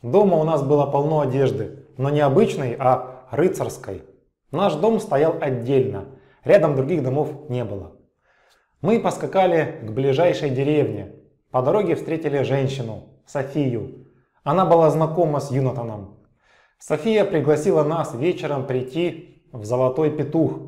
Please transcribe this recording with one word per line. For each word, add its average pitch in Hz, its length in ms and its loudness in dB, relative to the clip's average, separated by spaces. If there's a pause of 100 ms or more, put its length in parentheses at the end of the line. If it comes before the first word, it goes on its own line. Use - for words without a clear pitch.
Дома 180 360 4
у 156 60 2
нас 156 200 0
было 143 220 4
полно 147 360 0
одежды, 127 640 -2 (120)
но 135 120 -2
не 147 120 2
обычной, 139 580 2
а - 520 0
рыцарской. 120 720 -4 (480)
Наш 170 240 0
дом 214 240 2
стоял 151 400 0
отдельно, 127 680 0 (380)
рядом 151 320 6
других 135 280 0
домов 135 460 -4
не 123 140 -4
было. 98 280 -10 (920)
Мы 214 180 2
поскакали 170 840 0
к 110 80 -10
ближайшей 139 580 2
деревне. 127 640 0 (380)
По 127 100 0
дороге 165 340 2
встретили 151 480 -4
женщину, 123 600 -4 (220)
Софию. 127 840 -6 (360)
Она 175 220 2
была 165 240 6
знакома 156 500 0
с - 120 -8
Юнатаном. 117 680 -4 (640)
София 202 460 0
пригласила 151 580 2
нас 156 320 -2
вечером 143 500 -2
прийти 131 840 -6
в 107 140 -14
Золотой 131 440 0
Петух. 151 440 0 (140)